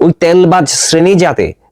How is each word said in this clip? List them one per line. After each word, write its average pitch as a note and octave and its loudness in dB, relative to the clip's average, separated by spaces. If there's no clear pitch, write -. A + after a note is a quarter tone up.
ওই E3 2
তেলবাজ F3 0
শ্রেণী E3+ 0
যাতে D3+ -2